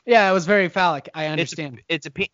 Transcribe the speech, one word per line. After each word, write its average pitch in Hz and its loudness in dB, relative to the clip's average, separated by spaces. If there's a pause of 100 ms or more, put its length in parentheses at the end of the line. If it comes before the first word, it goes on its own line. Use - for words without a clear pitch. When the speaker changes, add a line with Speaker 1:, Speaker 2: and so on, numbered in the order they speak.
Speaker 1:
Yeah, 220 4
it 190 2
was 185 0
very 196 4
phallic. 165 -2
I 156 -6
Speaker 2:
It's 156 -2
a, - -6
Speaker 1:
understand. 156 -6
Speaker 2:
it's 165 -4
a 151 -16
pe-, 190 -6